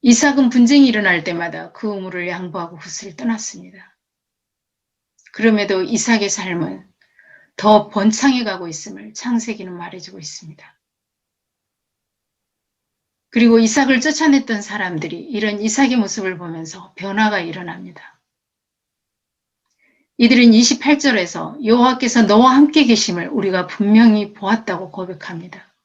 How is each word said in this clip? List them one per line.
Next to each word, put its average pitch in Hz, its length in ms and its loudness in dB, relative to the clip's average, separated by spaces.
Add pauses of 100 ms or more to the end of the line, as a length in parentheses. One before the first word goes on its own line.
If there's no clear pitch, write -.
이삭은 269 480 4
분쟁이 254 360 6
일어날 196 380 0
때마다 165 480 -8
그 - 160 -10
우물을 185 400 -10
양보하고 175 480 -10
그곳을 160 400 -16
떠났습니다. 208 800 -10 (1400)
그럼에도 208 500 0
이삭의 220 460 -2
삶은 185 580 -8 (680)
더 208 320 2
번창해 233 560 0
가고 185 240 -8
있음을 202 460 -16
창세기는 226 580 -8
말해주고 180 460 -18
있습니다. 156 580 -20 (2500)
그리고 226 280 4
이삭을 254 420 2
쫓아냈던 277 600 0
사람들이 175 560 -8
이런 208 420 -6
이삭의 240 360 0
모습을 190 420 -4
보면서 165 560 -14
변화가 202 460 -2
일어납니다. 175 800 -14 (2000)
이들은 240 360 6
이십팔 247 440 2
절에서 185 680 -4
여호와께서 240 580 2
너와 226 320 4
함께 294 300 4
계심을 208 440 0
우리가 185 380 -4
분명히 214 680 2
보았다고 190 580 -6
고백합니다. 180 760 -14 (180)